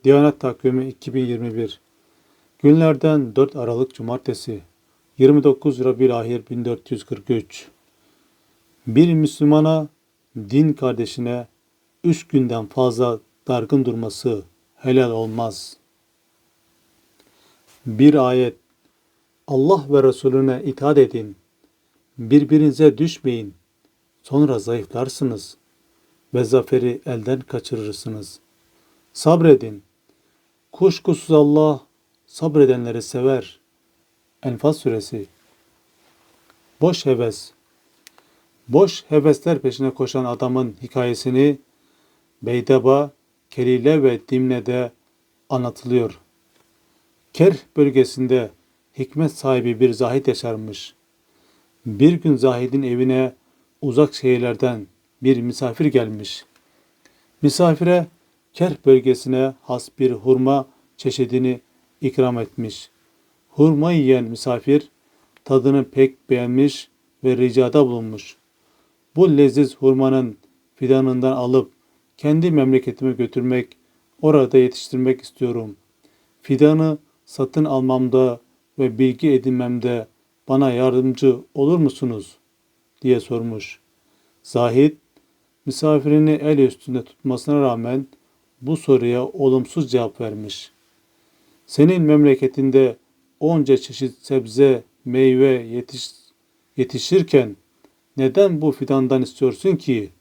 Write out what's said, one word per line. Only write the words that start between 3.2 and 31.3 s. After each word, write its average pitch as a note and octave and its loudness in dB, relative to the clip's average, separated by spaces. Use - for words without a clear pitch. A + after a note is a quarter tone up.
dört C#3 0
Aralık A#2+ -6
Cumartesi. A2+ -10
Yirmi C#3 6
dokuz C3+ 0
Rabiül B2+ 0
Ahir A2+ -8
bin A#2+ -8
dört A#2 -8
yüz A2+ -8
kırk - -12
üç. - -6
Bir D3+ 4
Müslümana, D#3 2
din C3 0
kardeşine A#2+ -6
üç E3 -2
günden A#2 -2
fazla A#2+ -2
dargın B2+ -2
durması A2+ -6
helal B2+ 0
olmaz. A2+ -8
Bir B2+ 4
ayet. B2+ 0
Allah D3 2
ve C#3 4
Resulüne C3+ 0
itaat C#3+ 0
edin. A#2 0
Birbirinize D3 4
düşmeyin. A#2+ -4
Sonra C3+ 0
zayıflarsınız A#2 -8
ve B2 -2
zaferi B2 0
elden A#2+ -6
kaçırırsınız. G#2+ -10
Sabredin. C#3+ 4
Kuşkusuz - 0